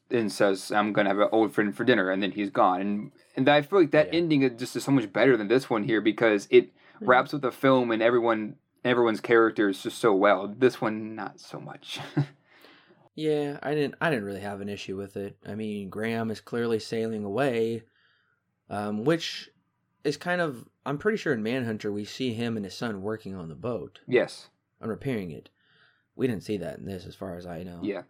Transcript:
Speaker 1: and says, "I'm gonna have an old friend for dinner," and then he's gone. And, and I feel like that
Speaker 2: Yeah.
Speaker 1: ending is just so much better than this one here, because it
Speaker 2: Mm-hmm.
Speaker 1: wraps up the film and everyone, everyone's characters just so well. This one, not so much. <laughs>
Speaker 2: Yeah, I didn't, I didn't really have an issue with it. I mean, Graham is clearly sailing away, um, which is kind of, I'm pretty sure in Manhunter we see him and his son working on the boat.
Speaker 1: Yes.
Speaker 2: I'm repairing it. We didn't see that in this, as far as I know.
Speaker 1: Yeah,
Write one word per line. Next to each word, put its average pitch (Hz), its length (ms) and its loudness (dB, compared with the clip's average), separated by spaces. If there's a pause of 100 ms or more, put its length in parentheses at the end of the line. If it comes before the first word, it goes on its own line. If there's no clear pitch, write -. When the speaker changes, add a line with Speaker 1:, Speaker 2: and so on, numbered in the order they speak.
(100)
Speaker 1:
and 113 220 0
says, 98 400 0
"I'm 104 220 2
gonna 104 160 4
have 98 100 0
an 104 120 4
old 110 220 4
friend 104 220 0
for 98 80 -6
dinner," 98 260 2
and 95 120 0
then 92 100 -2
he's 101 180 -4
gone. 92 300 2
And, 101 320 -4 (240)
and 135 120 2
I 147 140 6
feel 196 180 0
like 147 120 4
that 151 200 4
Speaker 2:
Yeah. 165 80 0
Speaker 1:
ending 156 220 2
is 127 160 2
just 127 140 -8 (120)
so 139 60 -2
much 117 220 2
better 123 240 6
than 104 120 -4
this 127 220 2
one 110 140 0
here, 110 160 2
because 107 500 2
it 123 200 8 (260)
Speaker 2:
Mm-hmm. - 140 -8
Speaker 1:
wraps 131 240 4
up 139 80 -4
the 123 100 -2
film 131 380 4
and 110 120 0
everyone, 117 540 2 (280)
everyone's 120 360 2
characters 110 600 4
just - 160 -8
so 110 160 4
well. 101 420 4
This 127 240 2
one, 110 340 -4
not - 260 -12
so - 200 -14
much. - 400 -14 (160)
<laughs> 143 80 0 (920)
Speaker 2:
Yeah, 147 460 -2
I 147 120 -4
didn't, 147 260 -2
I 165 100 0
didn't 113 140 -2
really 101 160 -8
have 101 200 -8
an 101 80 -8
issue 98 280 -8
with 98 200 -10
it. 101 200 -8 (100)
I 101 80 -10
mean, 104 340 -6
Graham 113 440 -4
is - 80 -8
clearly 117 400 -2
sailing 113 440 -4
away, 113 600 -2 (840)
um, 104 360 -4
which - 460 -2 (520)
is 147 140 -2
kind 180 240 -2
of, 131 280 -4 (160)
I'm 143 140 -4
pretty 214 200 0
sure 160 140 -2
in 110 100 -2
Manhunter 113 500 -2
we 104 120 -6
see 123 280 -4
him 113 240 -4
and 104 100 -6
his 90 80 -14
son 107 280 -6
working 104 340 -8
on 82 120 -12
the 78 60 -12
boat. 107 540 -8
Speaker 1:
Yes. 120 400 0 (320)
Speaker 2:
I'm - 80 -8
repairing 104 420 -6
it. 65 180 -16 (680)
We 131 100 0
didn't 107 160 -4
see 104 140 -4
that 82 220 -8
in 62 80 -16
this, 92 200 -10
as - 80 -16
far 95 220 -10
as 90 100 -14
I 87 160 -10
know. 87 200 -14
Speaker 1:
Yeah, 98 280 -6